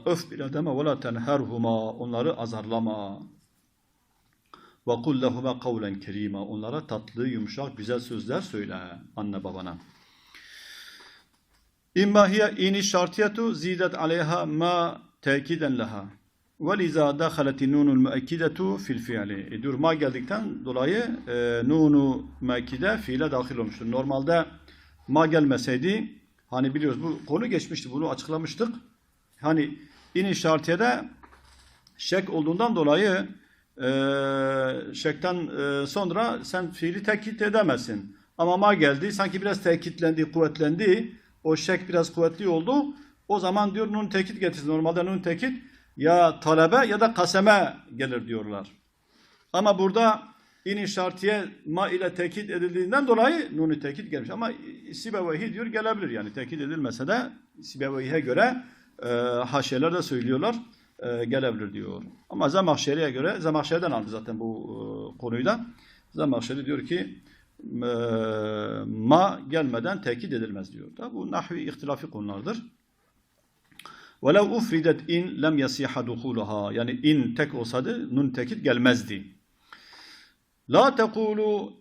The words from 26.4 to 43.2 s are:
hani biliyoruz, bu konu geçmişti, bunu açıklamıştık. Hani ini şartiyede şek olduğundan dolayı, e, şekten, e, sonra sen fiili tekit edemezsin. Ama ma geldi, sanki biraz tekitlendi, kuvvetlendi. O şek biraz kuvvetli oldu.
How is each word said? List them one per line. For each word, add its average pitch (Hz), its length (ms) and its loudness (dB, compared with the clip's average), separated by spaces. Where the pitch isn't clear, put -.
hani 131 280 0
biliyoruz, 151 280 -2
bu 160 220 -6
konu 190 220 -2
geçmişti, 156 440 -4
bunu 147 180 -2
açıklamıştık. 160 640 -6
Hani 151 380 0
ini 185 200 2
şartiyede 165 760 0
şek 190 320 -2
olduğundan 170 460 0
dolayı, 185 520 4
e, 131 120 0
şekten, 160 420 -2
e, 143 520 -2
sonra 202 560 -2
sen 180 280 -4
fiili 180 320 -4
tekit 214 380 -2
edemezsin. 127 760 0
Ama 175 200 2
ma 208 160 6
geldi, 156 380 4
sanki 196 300 -2
biraz 196 220 -2
tekitlendi, 165 680 2
kuvvetlendi. 170 840 2
O 160 120 2
şek 180 340 -2
biraz 170 240 2
kuvvetli 165 340 0
oldu. 233 480 2